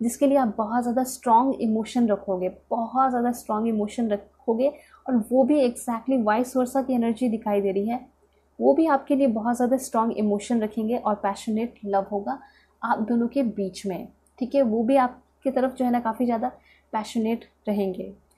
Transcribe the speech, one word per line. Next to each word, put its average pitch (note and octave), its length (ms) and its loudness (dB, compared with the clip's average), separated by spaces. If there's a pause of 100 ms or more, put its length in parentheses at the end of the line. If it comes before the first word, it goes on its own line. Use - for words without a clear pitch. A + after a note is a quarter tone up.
जिसके A#3+ 240 0
लिए C#4 120 4
आप A3+ 200 2
बहुत A3+ 240 -2
ज़्यादा A#3+ 220 0
strong B3+ 560 2
emotion A3 480 0
रखोगे, F#3+ 400 -2 (220)
बहुत A#3 400 0
ज़्यादा A#3+ 220 0
strong A3 360 -4
emotion G#3+ 420 -2
रखोगे, A3+ 600 -2 (360)
और B3+ 80 2 (160)
वो C4 120 6
भी D4 240 4
exactly A#3+ 560 -2
vice A#3 320 0
versa B3+ 260 0
की C4 120 -2
एनर्जी A#3 340 0
दिखाई G#3+ 320 0
दे G3 120 0
रही G3+ 160 -2
है, B3 120 -4 (580)
वो B3+ 160 4
भी D#4+ 120 4
आपके C#4+ 300 2
लिए C#4 100 4
बहुत A#3 300 0
ज़्यादा B3 200 2
strong A#3 400 -2
emotion G#3 440 0
रखेंगे A3 360 -2
और G#3+ 180 0
passionate G#3+ 720 -4
love G3 280 0
होगा A3 260 -4 (440)
आप A3+ 160 -2
दोनों A#3 300 0
के C#4 140 0
बीच G3 440 -4
में, F#3 220 -6 (300)
ठीक B3 160 -6
है, C#4 80 4
वो A3+ 200 2
भी B3+ 140 2
आपकी - 540 -2
तरफ C4 240 0
जो B3+ 100 -2
है B3 60 2
ना A#3+ 100 0
काफ़ी A3+ 240 -2
ज़्यादा A#3+ 240 0 (440)
passionate A3 520 -2 (240)
रहेंगे। G3 440 -4 (260)